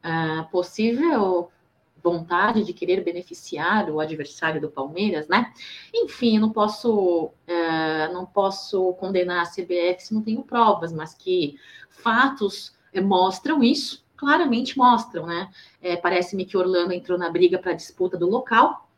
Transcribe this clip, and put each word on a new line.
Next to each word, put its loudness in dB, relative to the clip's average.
ah, -4
possível 0
vontade 0
de -6
querer -2
beneficiar -4
o -2
adversário -6
do -6
Palmeiras, -4
né? 0
Enfim, 0
eu 4
não 2
posso, 0
eh, -2
não -8
posso -2
condenar -2
a 0
C -8
B -2
F -6
se -6
não 0
tenho -4
provas, 2
mas -10
que -2
fatos, -2
eh, -4
mostram 2
isso, 0
claramente 0
mostram, 4
né? -6
Eh, -2
parece-me 0
que -4
Orlando 2
entrou -4
na -2
briga 4
pra -4
disputa -4
do 0
local. 2